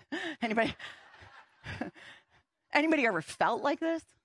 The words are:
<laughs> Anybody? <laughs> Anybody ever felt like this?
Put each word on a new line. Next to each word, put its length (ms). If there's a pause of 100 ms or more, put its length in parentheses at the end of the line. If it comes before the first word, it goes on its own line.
(200)
<laughs> 220
Anybody? 340 (1040)
<laughs> 920
Anybody 320
ever 160
felt 400
like 180
this? 220 (220)